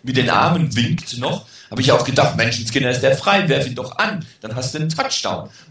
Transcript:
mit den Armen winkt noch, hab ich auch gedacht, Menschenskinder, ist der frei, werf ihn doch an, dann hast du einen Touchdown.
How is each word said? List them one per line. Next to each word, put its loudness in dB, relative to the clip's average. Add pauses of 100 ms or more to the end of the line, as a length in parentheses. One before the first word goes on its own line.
mit -2
den 2
Armen 2
winkt -2
noch, -4 (240)
hab -6
ich 4
auch 6
gedacht, 2
Menschenskinder, 0
ist -2
der 4
frei, 2
werf 2
ihn -8
doch -10
an, -2 (160)
dann -10
hast -4
du -6
einen -2
Touchdown. -4 (220)